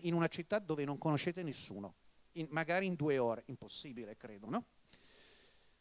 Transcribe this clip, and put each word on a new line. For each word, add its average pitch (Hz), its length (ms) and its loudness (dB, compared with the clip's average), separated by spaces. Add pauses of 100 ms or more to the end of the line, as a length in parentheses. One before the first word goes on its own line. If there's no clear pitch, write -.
in 170 120 2
una 165 120 6
città 190 320 0
dove 156 260 0
non 143 140 -2
conoscete 170 460 2
nessuno, 101 500 -6 (380)
in, 160 180 -6
magari 165 360 2
in 185 80 2
due 147 240 4
ore, 117 280 2
impossibile 113 720 -10
credo, 107 340 -12
no? 233 140 -2 (1160)